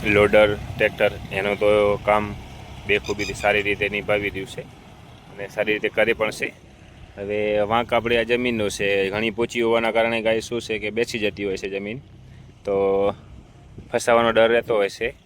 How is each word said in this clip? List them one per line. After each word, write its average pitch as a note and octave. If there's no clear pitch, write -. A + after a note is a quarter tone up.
લોડર, G#2
ટ્રેક્ટર, G#2
એનું G2+
તો G#2
કામ G#2+
બેખૂબીથી G2+
સારી G#2
રીતે G2+
નિભાવી G2+
રહ્યું F#2+
છે B2+
અને G2+
સારી G#2+
રીતે G#2
કરે A2
પણ G#2+
છે. -
હવે G2+
વાંક A#2
આપણે A#2
આ A2+
જમીનનો A#2+
છે, G2+
ઘણી A2
પોચી A#2
હોવાના A2+
કારણે A2+
ગાય A2+
શું A#2+
છે A2
કે G#2
બેસી A#2
જતી G2+
હોય F#2+
છે G2+
જમીન, G2+
તો G2+
ફસાવાનો A#2
ડર A2+
રહેતો A#2
હોય G2
છે. B2